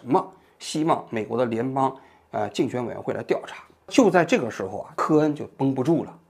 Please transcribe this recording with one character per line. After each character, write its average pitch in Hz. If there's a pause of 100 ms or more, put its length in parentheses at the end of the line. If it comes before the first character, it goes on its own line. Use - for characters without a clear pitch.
么？ 147 (300)
希 -
望 160
美 110
国 113
的 123
联 117
邦， 135 (360)
呃， 107
竞 135
选 123
委 101
员 98
会 113
来 107
调 -
查。 - (240)
就 226
在 170
这 233
个 120
时 -
候 98
啊， -
科 151
恩 151
就 120 (100)
绷 135
不 127
住 139
了， - (120)